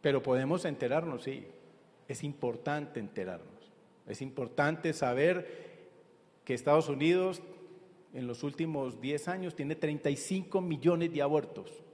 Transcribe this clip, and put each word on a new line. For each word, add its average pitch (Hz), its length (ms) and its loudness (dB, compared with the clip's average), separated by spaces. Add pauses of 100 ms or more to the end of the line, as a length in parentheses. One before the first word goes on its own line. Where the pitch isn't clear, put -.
Pero 139 220 4
podemos 135 420 2
enterarnos, 143 600 0
sí. 135 200 -6 (640)
Es - 180 -8
importante 143 760 -4
enterarnos. 92 720 -10 (340)
Es - 160 -8
importante 147 720 0
saber 156 960 0 (540)
que 127 100 -2
Estados 151 340 4
Unidos 170 540 2 (720)
en 127 140 -6
los 120 160 -6
últimos 143 580 -2
diez 147 280 -2
años 185 260 -4
tiene 151 220 -4
treinta 151 340 0
y 139 60 0
cinco 190 440 -2
millones 170 520 2
de 156 100 2
abortos 143 720 0